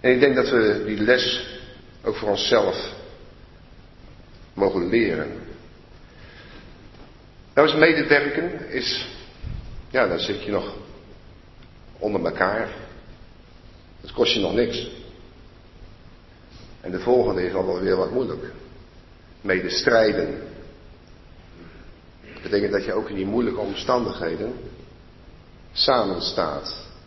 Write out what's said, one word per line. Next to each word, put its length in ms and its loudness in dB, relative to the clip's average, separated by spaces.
En 120 6
ik 80 6
denk 140 8
dat 140 2
we 380 4
die 140 -2
les 580 2
ook 120 -2
voor 120 -4
onszelf 640 2
mogen 340 2
leren. 440 2
Nou, 140 8
eens 100 0
medewerken 880 4
is, 400 -6
ja, 160 4
dan 120 0
zit 240 -4
je 80 -8
nog 240 -4
onder 260 -2
elkaar. 440 0
Dat 120 -16
kost 220 2
je 60 0
nog 140 0
niks. 360 0
En 100 -10
de 100 -4
volgende 460 2
is 80 -4
al 120 0
wel 140 -2
weer 160 2
wat 140 0
moeilijk. 420 -4
Medestrijden. 1000 2
Dat 100 -18
betekent 300 0
dat 120 0
je 80 -4
ook 160 -2
in 60 -8
die 120 -2
moeilijke 340 0
omstandigheden 960 -2
samen 500 0
staat. 540 -4